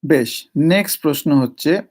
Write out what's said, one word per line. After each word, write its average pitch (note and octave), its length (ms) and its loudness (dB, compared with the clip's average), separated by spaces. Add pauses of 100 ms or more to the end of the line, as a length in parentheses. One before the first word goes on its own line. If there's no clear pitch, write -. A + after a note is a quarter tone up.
বেশ, C3+ 280 0 (420)
নেক্সট G3 300 0
প্রশ্ন D3+ 260 -2 (140)
হচ্ছে C3 300 -2 (180)